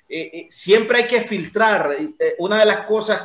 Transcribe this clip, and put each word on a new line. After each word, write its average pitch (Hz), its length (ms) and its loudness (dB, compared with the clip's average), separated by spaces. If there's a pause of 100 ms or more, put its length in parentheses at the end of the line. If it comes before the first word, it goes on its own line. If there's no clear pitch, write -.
eh, 160 240 -8
eh, 170 160 -16
siempre 220 500 2
hay 226 80 2
que 233 160 2
filtrar. 202 760 0
Eh, 160 400 -4
una 196 220 0
de 214 60 6
las - 200 0
cosas 214 380 -2